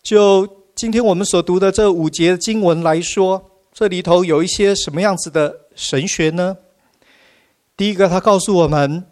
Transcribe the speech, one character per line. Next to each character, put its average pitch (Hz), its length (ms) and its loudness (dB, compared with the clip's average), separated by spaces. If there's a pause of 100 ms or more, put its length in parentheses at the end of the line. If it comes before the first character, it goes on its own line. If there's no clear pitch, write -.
就 202 460 4 (260)
今 226 180 -6
天 233 140 0
我 196 80 2
们 180 100 -2
所 185 200 0
读 180 160 -2
的 190 120 2
这 208 200 2
五 160 180 -2
节 170 260 0
经 220 260 -4
文 170 200 0
来 165 180 0
说， 190 520 -4 (200)
这 214 160 -2
里 180 140 -4
头 175 240 2
有 160 160 0
一 180 60 -2
些 202 260 0
什 190 180 -6
么 160 100 -4
样 202 160 0
子 170 120 -10
的 147 360 -2 (100)
神 147 320 -4
学 160 240 -2
呢？ 180 260 -4 (1200)
第 202 120 -2
一 208 40 -4
个， 190 160 2
他 180 100 0
告 196 200 2
诉 196 160 -2
我 170 120 4
们 147 440 -2